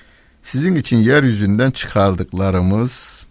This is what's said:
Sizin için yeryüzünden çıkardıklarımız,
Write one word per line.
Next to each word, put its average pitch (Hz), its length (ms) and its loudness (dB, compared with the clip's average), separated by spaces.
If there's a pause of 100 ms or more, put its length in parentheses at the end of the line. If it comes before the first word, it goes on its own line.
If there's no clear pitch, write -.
(420)
Sizin 165 320 -2
için 120 220 -2
yeryüzünden 117 760 2
çıkardıklarımız, 95 1600 -2